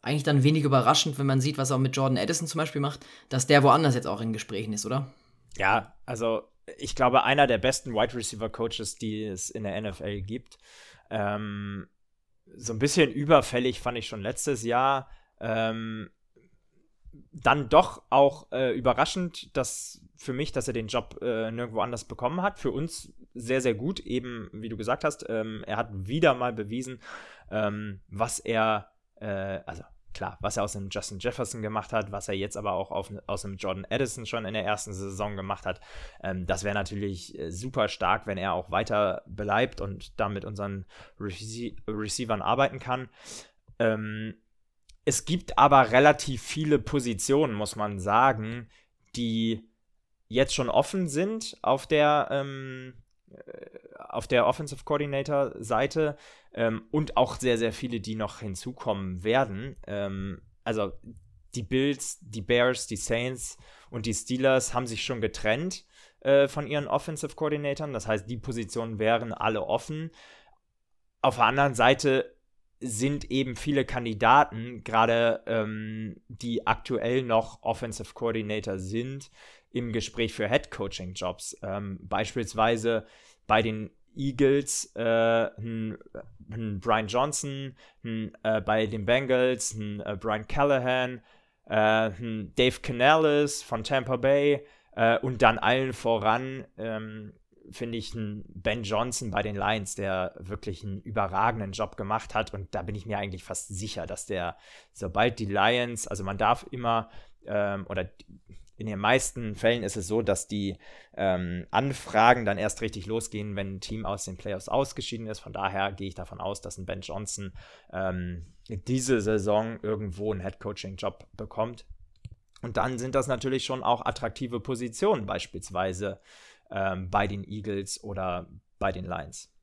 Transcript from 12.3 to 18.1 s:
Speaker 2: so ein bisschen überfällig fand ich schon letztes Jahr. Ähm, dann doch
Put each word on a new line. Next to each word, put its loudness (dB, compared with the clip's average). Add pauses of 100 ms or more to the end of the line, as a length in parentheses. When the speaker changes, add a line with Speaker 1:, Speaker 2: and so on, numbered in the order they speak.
Speaker 2:
so -8
ein -4
bisschen 4
überfällig 4
fand -4
ich -6
schon -8
letztes -2
Jahr. 2 (300)
Ähm, -4 (1200)
dann 2
doch 6